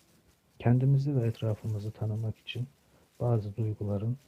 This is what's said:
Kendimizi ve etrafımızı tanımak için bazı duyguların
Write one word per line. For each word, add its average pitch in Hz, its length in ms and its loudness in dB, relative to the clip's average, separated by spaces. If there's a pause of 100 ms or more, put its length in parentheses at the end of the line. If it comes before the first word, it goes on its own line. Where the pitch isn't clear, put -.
(580)
Kendimizi 139 580 4
ve 117 100 2
etrafımızı 107 640 -2
tanımak 110 480 -4
için - 300 -8 (520)
bazı 110 360 0
duyguların 107 720 -2